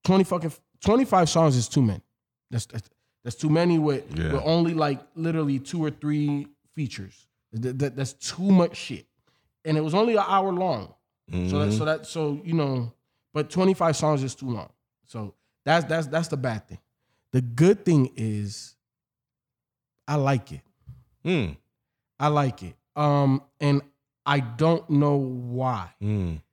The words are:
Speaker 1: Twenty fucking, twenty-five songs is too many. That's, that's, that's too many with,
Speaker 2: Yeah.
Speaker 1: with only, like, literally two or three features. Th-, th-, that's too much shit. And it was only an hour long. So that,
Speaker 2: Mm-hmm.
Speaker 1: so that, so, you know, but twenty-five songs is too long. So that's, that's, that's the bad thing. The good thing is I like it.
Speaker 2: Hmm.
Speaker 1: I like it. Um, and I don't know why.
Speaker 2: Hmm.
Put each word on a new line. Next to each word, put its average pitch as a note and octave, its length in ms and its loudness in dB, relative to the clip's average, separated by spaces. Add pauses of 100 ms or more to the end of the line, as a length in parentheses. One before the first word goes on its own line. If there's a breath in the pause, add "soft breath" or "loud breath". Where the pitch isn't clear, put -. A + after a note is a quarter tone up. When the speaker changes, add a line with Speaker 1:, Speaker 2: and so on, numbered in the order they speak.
Speaker 1:
Twenty F#3+ 180 4
fucking, E3 300 -2 (260)
twenty-five G3+ 480 4
songs D#3 300 4
is A#2 100 0
too D3 140 2
many. G#2+ 220 0 (480)
That's, A#2+ 160 -6
that's, - 220 -14 (360)
that's A#2+ 100 -10
too D#3 140 -4
many E3+ 300 4
with, D3 380 -2
Speaker 2:
Yeah. D#3+ 140 0
Speaker 1:
with C3 140 -2
only, E3 280 2
like, D3 280 0 (120)
literally D#3+ 460 -2
two D#3+ 240 -6
or D3+ 80 -2
three D3 560 -2 (260)
features. G#2+ 540 -10 (260)
Th-, B2 240 -6
th-, C3+ 180 -4
that's C3 180 -6
too - 360 -6
much F3 280 4
shit. - 300 -14 (580)
And D#3 120 0
it D3+ 40 0
was D#3 120 -2
only A3+ 200 2
an G3+ 120 2
hour F#3+ 280 0
long. E3+ 400 -4 (360)
So F2 60 -8
that, F2+ 160 0
Speaker 2:
Mm-hmm. G2 200 2
Speaker 1:
so A2 140 0
that, D#3 200 -2
so, D3+ 400 -4
you E3 80 -2
know, C3 400 -2 (380)
but D3+ 200 -4
twenty-five F3+ 440 2
songs D3+ 280 0
is C3 100 -6
too C3+ 160 -10
long. G#2+ 220 -8 (340)
So G#2+ 300 -12 (280)
that's, D#3 220 2
that's, D#3+ 220 -2
that's D#3+ 220 -2
the D3+ 80 -4
bad B2 300 -6
thing. - 120 -16 (520)
The B2+ 100 2
good D3+ 440 4
thing C#3+ 300 4
is G#2 600 -6 (1300)
I D3 80 -2
like C3+ 360 0
it. C#2 100 -16 (640)
Speaker 2:
Hmm. C3+ 280 0 (680)
Speaker 1:
I D3 100 2
like C#3+ 340 0
it. E2+ 100 -14 (220)
Um, C#3+ 480 2 (160)
and C#3+ 240 2 (420)
I C#3+ 140 2
don't D3+ 500 0
know C#3+ 280 2
why. B2 760 -4 (100)
Speaker 2:
Hmm. F#2+ 360 -2 (160)